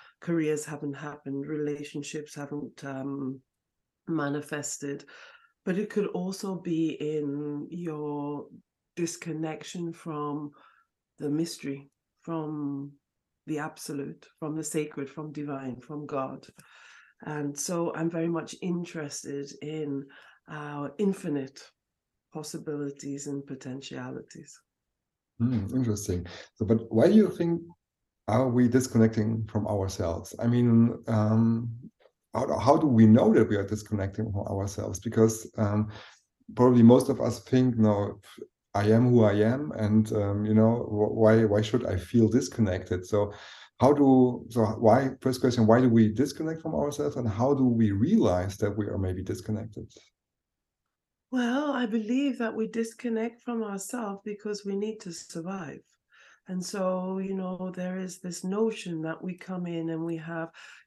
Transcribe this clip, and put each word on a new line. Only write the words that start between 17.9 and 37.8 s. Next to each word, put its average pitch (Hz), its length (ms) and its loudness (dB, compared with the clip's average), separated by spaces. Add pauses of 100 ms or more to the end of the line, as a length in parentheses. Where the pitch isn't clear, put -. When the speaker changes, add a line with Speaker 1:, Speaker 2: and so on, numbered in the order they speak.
Speaker 1:
I'm 160 160 -4
very 170 180 -2
much 165 340 -4
interested 151 880 -8 (100)
in 147 440 -6 (420)
our 147 500 -10
infinite 165 640 -4 (720)
possibilities 143 920 -10
and 139 200 -8
potentialities. 131 1120 -14 (800)
Speaker 2:
Hmm, 117 360 0
interesting. 101 520 -2 (280)
So, 110 100 -6
but 110 280 0
why 120 160 6
do 202 60 6
you 208 160 8
think 170 300 -2 (680)
are 123 200 2
we 123 200 4
disconnecting 113 840 2
from 104 160 -2
ourselves? 95 720 -4
I 120 80 -4
mean, 120 500 6 (120)
um, 113 600 2 (640)
how, - 240 -2
how 131 180 6
do 165 100 2
we 113 200 8
know 139 280 8
that 120 140 6
we 104 80 0
are 98 100 -2
disconnecting 104 640 -6
from 101 160 -6
ourselves? 101 540 -6
Because, 110 580 2
um, 107 300 0 (680)
probably 123 280 8
most 123 260 10
of 113 120 -2
us 117 200 -2
think, 127 360 2
"No, 104 440 2 (540)